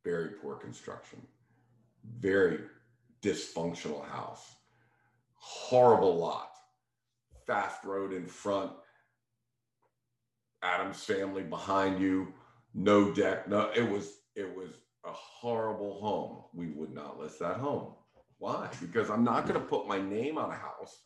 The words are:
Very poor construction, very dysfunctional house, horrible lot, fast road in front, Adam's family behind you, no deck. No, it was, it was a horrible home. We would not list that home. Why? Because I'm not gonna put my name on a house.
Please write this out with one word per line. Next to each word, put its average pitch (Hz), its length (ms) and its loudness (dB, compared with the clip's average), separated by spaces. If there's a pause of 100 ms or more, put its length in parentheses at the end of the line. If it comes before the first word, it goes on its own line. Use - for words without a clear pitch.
Very 85 260 -2 (120)
poor - 140 -8
construction, - 640 -16 (960)
very 92 420 4 (600)
dysfunctional 82 800 -2
house, - 520 -12 (800)
horrible 104 840 6
lot, 82 340 -4 (920)
fast 101 400 -2
road 98 280 -4
in 90 120 -6
front, 98 460 -2 (1900)
Adam's 90 400 -2
family 95 400 -2
behind 95 580 0
you, 92 320 2 (400)
no 101 400 6
deck. 95 340 0
No, 104 280 2
it 117 120 4
was, 101 340 -4 (140)
it 92 200 -8
was 92 160 -10 (340)
a 85 60 -8
horrible 107 880 -4
home. - 420 -2 (100)
We 82 180 -6
would 76 220 -8
not 69 260 -12
list 78 200 -10
that 87 180 -2
home. - 360 -4 (460)
Why? 110 300 -4 (120)
Because 101 280 0
I'm 113 140 4
not 123 220 4
gonna - 140 2
put - 280 -2
my 98 140 0
name 117 360 -2
on 107 120 -2
a - 60 -6
house. - 500 -12